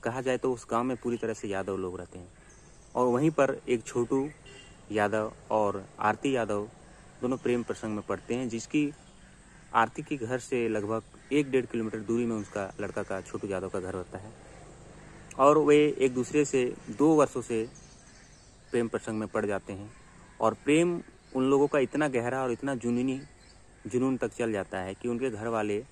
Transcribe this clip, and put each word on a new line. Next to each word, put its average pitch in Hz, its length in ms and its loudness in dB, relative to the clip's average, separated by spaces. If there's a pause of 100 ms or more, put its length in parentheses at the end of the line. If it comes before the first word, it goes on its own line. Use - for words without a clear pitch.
कहा 123 180 -6
जाए 127 160 0
तो 131 160 -2
उस 117 180 -10
गांव 117 120 0
में 127 140 -2
पूरी 120 200 -4
तरह 113 160 -4
से 110 140 -8
यादव 95 300 -4
लोग 92 200 -6
रहते 90 220 -14
हैं। 90 100 -18 (680)
और 123 120 4
वहीं 131 240 4
पर 135 380 2
एक 120 140 2
छोटू 135 460 0 (640)
यादव 107 420 0 (180)
और 101 340 2 (140)
आरती 107 360 0
यादव 104 340 -2 (520)
दोनों 123 160 -2
प्रेम 120 260 0
प्रसंग 107 320 -6
में 104 60 -4
पड़ते 101 340 -4
हैं, 127 140 -4
जिसकी 143 440 -2 (800)
आरती 113 280 2
के 147 160 -6
घर 123 220 -4
से 120 300 -2
लगभग 110 320 -2 (320)
एक 143 180 2
डेढ़ 127 140 4
किलोमीटर 113 320 -4
दूरी 117 280 -2
में 117 100 -2
उसका, 101 460 -6
लड़का 101 220 -6
का, 98 180 -6
छोटू 104 260 -10
यादव 92 220 -4
का 98 100 -4
घर 92 140 -8
होता 92 240 -8
है। 101 160 -14 (1040)
और 147 180 8
वे 147 420 6
एक 131 140 4
दूसरे 139 320 2
से 127 300 0 (140)
दो 139 240 4
वर्षों 139 280 4
से 113 280 -2 (1000)
प्रेम 117 160 2
प्रसंग 110 320 -4
में 107 100 -4
पड़ 107 160 0
जाते 101 280 -4
हैं। 101 180 -12 (500)
और 113 120 4
प्रेम 170 480 2 (340)
उन 131 140 2
लोगों 139 180 6
का 147 120 2
इतना 143 280 0
गहरा 127 360 -2
और 123 80 -2
इतना 135 240 -4
जुनूनी, 123 460 -2 (680)
जुनून 127 300 0
तक 117 100 -2
चल 113 240 -4
जाता 98 280 -4
है 92 140 -8
कि - 140 -8
उनके 120 220 -2
घर 110 180 -6
वाले 107 440 -2